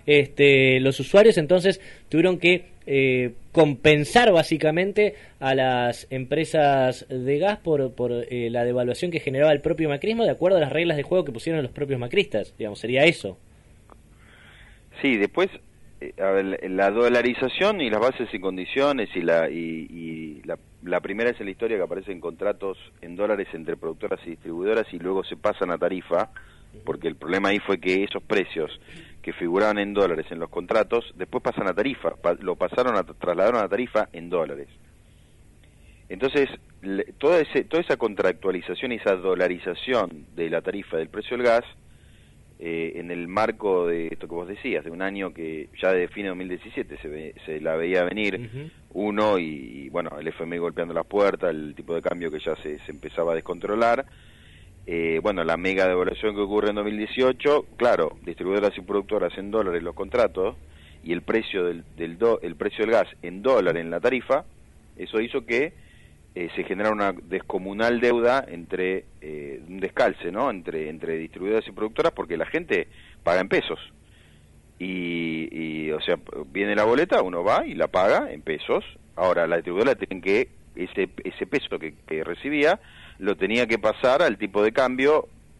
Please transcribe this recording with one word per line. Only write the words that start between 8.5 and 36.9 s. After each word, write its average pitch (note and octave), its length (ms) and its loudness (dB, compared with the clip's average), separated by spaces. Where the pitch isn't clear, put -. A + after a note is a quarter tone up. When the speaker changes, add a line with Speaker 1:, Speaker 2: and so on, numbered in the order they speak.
Speaker 1:
devaluación B2 440 0
que E3 120 -2
generaba C#3+ 320 4
el D3 80 0
propio D#3+ 260 0
macrismo G#3 380 0
de D#3+ 60 4
acuerdo F3+ 260 4
a E3 40 4
las C#3 120 0
reglas D#3+ 240 0
de C#3+ 60 -2
juego F3+ 200 0
que D3 80 -8
pusieron D#3 320 -2
los A#2+ 80 -6
propios C#3+ 260 -4
macristas, A#2+ 600 -2
digamos, G#2 220 -6
sería B2+ 260 4
eso. G#2 320 2
Speaker 2:
Sí, C3+ 160 2
después, G#2+ 320 2
eh, C#2+ 160 -10
a F#2+ 140 2
ver, G2 140 2
la, F#2+ 120 -2
la G2 200 2
dolarización A#2+ 920 2
y B2+ 100 -2
las G#2+ 80 2
bases A#2+ 340 0
y G#2+ 60 -6
condiciones F#2+ 760 -2
y F#2 60 -4
la, E2 260 4
y, D#2+ 440 -6
y D#2+ 520 -10
la, E2+ 140 -8
la F2 200 -2
primera G#2+ 280 -2
es A#2+ 100 -2
en G#2+ 60 -10
la G2 60 -6
historia A2 260 -2
que F#2 60 0
aparecen F2+ 360 -6
contratos F#2 600 -6
en E2+ 120 -12
dólares G2+ 380 0
entre E2 240 -6
productoras F2 480 -6
y E2+ 60 -10
distribuidoras F2+ 600 -2
y F#2 60 -8
luego F#2 260 -2
se - 120 -12
pasan G#2 340 -2
a E2+ 80 -2
tarifa, F2 540 -2
porque D#2+ 240 -4
el D2+ 80 -4
problema F#2+ 340 0
ahí G2+ 100 2
fue G2 200 0
que F#2 260 0
esos - 180 -6
precios F2 480 -2
que E2+ 120 -8
figuraban G2+ 440 2
en G2+ 160 -2
dólares F2 380 2
en E2 80 -10
los E2 100 -8
contratos, G#2+ 560 0
después - 280 -8
pasan A#2 240 -4
a F2+ 80 0
tarifa, A#2+ 400 -2
pa-, F2 180 0
lo F2+ 220 -4
pasaron A#2 400 0
a, F#2+ 80 2
trasladaron F2+ 600 0
a F#2 60 -2
tarifa G#2+ 440 0
en E2+ 180 -12
dólares. C#2+ 360 -4
Entonces, C3 400 2
le, G2 220 -2